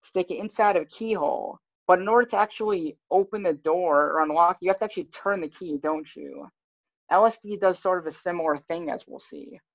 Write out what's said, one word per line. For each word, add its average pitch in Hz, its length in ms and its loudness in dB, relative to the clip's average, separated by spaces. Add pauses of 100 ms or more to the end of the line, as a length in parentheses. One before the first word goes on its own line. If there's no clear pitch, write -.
stick 180 260 -4
it 175 80 -6
inside 208 380 0
of 160 80 0
a - 20 -8 (120)
keyhole. 208 600 -4 (300)
But 180 120 6
in 196 80 -4
order 240 220 4
to 214 80 -2
actually 208 600 -2 (120)
open 196 320 0
the 180 120 0
door 151 580 2
or 156 100 0
unlock, 165 400 2
you 180 80 0
have 190 80 2
to 214 80 -4
actually 196 200 -8
turn 196 360 -4
the 156 60 -8
key, 151 340 -8
don't 156 340 -4
you? 147 320 -16 (640)
L 196 160 6
S 220 140 0
D 208 180 -8
does 180 220 2
sort 185 180 0
of 165 80 -6
a 156 100 -6
similar 160 440 -2
thing, 165 320 -8
as - 160 -10
we'll - 120 -18
see. - 400 -18 (160)